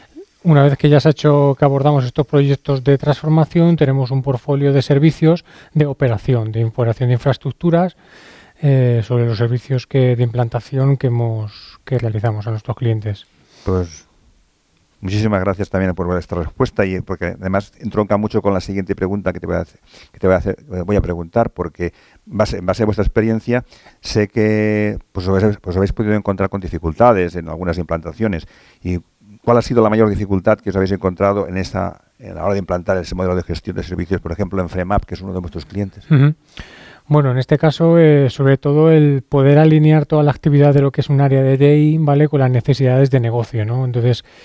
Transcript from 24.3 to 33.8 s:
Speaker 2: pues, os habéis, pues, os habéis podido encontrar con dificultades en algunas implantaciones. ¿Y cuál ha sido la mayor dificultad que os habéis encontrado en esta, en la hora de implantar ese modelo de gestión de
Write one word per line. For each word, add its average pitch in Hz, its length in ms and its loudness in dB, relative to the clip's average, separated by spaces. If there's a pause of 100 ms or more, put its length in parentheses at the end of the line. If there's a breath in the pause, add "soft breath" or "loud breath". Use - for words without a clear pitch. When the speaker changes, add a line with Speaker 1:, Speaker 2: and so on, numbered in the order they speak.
Speaker 2:
pues, 90 160 -8
os 95 140 0
habéis, 104 160 0
pues, 90 160 -8
os 90 40 -4
habéis 95 160 0
podido 107 200 -2
encontrar 98 360 -2
con 98 120 -8
dificultades 87 720 0
en 82 140 -10
algunas 85 300 -6
implantaciones. 82 680 -6 (380 soft breath)
¿Y 90 160 -4 (440)
cuál 120 140 2
ha 113 60 2
sido 120 180 0
la 107 80 4
mayor 110 180 2
dificultad 98 520 0
que - 100 -10
os 92 60 -4
habéis 95 160 0
encontrado 98 560 -2
en 92 100 -8
esta, 92 440 -6 (180)
en 98 160 -18
la 80 80 -10
hora 101 100 -2
de 98 60 -2
implantar 90 380 -4
ese 90 180 -8
modelo 92 200 -2
de 90 60 -2
gestión 87 340 -8
de 95 60 -6